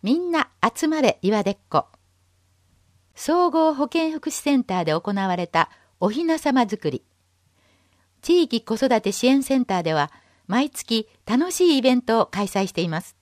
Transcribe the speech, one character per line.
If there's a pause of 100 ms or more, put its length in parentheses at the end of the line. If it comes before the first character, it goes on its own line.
み
ん
な (120)
集
ま
れ
岩
出
っ (120)
子。 (1300)
総
合
保
健
福
祉
セ
ン
タ
ー
で
行
わ
れ
た (300)
お
雛
様
作
り。 (1160)
地
域
子
育
て
支
援
セ
ン
タ
ー
で
は、 (360)
毎
月 (180)
楽
し
い
イ
ベ
ン
ト
を
開
催
し
て
い
ま
す。